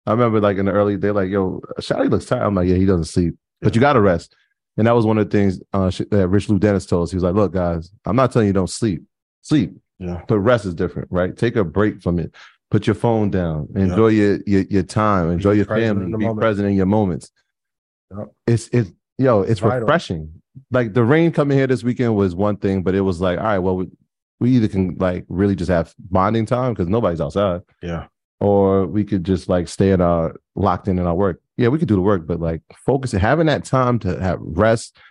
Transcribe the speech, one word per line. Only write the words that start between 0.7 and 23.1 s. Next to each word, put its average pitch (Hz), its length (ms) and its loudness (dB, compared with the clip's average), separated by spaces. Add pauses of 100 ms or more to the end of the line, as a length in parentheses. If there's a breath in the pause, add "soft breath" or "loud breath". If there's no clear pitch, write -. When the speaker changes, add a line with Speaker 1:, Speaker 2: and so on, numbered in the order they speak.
Speaker 1:
early 101 260 0
day, 101 140 -2
like, 98 180 -2
"Yo, 95 320 -2 (180)
Shotty - 300 -2
looks 104 160 0
tired." 123 180 -2
I'm 104 120 0
like, 90 120 2
"Yeah, 92 80 2
he 92 100 2
doesn't 90 200 2
sleep. 85 300 -2 (260)
But 107 120 0
Speaker 2:
Yeah. 117 40 2
Speaker 1:
you 113 40 4
gotta 135 200 4
rest." 95 340 0 (420)
And 107 80 2
that 117 100 4
was 117 100 2
one 110 120 2
of 107 120 0
the 107 80 0
things, 98 240 0 (120)
uh, 95 160 0
sh-, - 120 -6 (100)
that 98 160 2
Rich 98 220 0
Lou 101 100 2
Dennis 98 260 2
told 87 180 0
us. 80 80 -4
He 92 40 -6
was 90 80 -2
like, 90 120 0
"Look, 98 180 0
guys, 87 360 -4 (160)
I'm 92 100 -2
not 127 180 2
telling 110 140 2
you 98 60 2
don't 92 160 0
sleep. 90 340 -4 (380)
Sleep. 123 340 -2 (240)
Speaker 2:
Yeah. 87 280 -8
Speaker 1:
But 110 120 2
rest 107 260 2
is 92 80 -4
different, 78 360 -6
right? 90 280 -2
Take 120 180 -2
a 110 80 0
break 98 380 -2
from 87 180 -2
it. 80 140 -8 (360 loud breath)
Put 107 160 0
your 107 100 2
phone 110 340 0
down. 82 440 -4
Speaker 2:
Yeah. 98 100 0
Speaker 1:
Enjoy 95 240 2
your, 104 380 2
your, 98 180 2
your 95 200 -2
time. 101 460 0
Speaker 2:
Be 87 60 0
Speaker 1:
Enjoy 98 160 2
your 104 140 2
Speaker 2:
present 110 260 -2
in 104 40 -2
Speaker 1:
family. 92 160 -4
Speaker 2:
the 107 60 -6
Speaker 1:
Be 107 80 -2
Speaker 2:
moment. 107 160 -2
Speaker 1:
present 101 260 0
in 101 80 2
your 95 100 2
moments." 98 460 0 (840)
Speaker 2:
Yep. 104 100 -12 (180)
Speaker 1:
It's, 117 280 0
it's, 117 180 0 (260)
yo, 123 260 2
it's 107 180 -2
Speaker 2:
Vital. 123 200 0
Speaker 1:
refreshing. 85 600 -2 (280)
Like, 123 240 0
the 120 120 4
rain 160 260 4
coming 143 260 0
here 135 100 2
this 123 160 0
weekend 120 340 0
was 98 180 0
one 101 220 -2
thing, 98 260 -2
but 92 100 0
it 98 80 2
was 92 200 -2